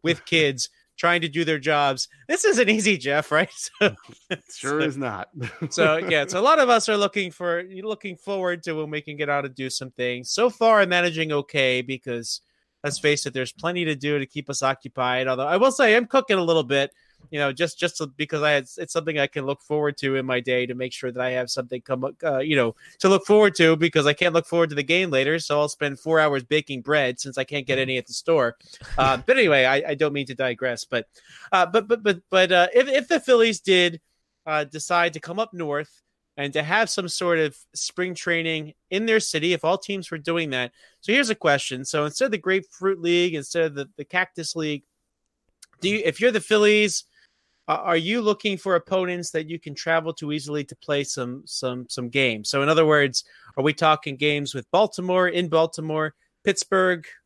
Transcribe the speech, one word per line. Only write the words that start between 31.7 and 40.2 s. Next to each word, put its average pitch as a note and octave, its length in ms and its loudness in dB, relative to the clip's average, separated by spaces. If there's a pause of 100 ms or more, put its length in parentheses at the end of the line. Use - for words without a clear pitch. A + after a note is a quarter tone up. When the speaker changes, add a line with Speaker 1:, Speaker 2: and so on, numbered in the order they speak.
Speaker 1:
but, A3+ 160 -2
but, G3 160 2 (100)
but, F#3 220 4
uh, F3+ 200 6
if, C4 140 6
if C4+ 220 0
the E4 100 2
Phillies A#3 420 4
did, F3 400 2 (440)
uh, D3+ 180 -2
decide E3 520 -2
to D#3 60 -10
come F3+ 200 -10
up A3 120 -4
north D3+ 500 -6 (340)
and C#3+ 160 -6
to D3+ 100 0
have F#3+ 260 0
some F3+ 200 -4
sort E3+ 320 0
of D3+ 160 -2 (180)
spring F3+ 400 -6
training D#3+ 600 -4 (160)
in G#3 160 -2
their A3 120 4
city, E3+ 340 -2
if D#3+ 120 -2
all F3+ 140 0
teams G3 340 -10
were E3 60 -10
doing E3 320 -4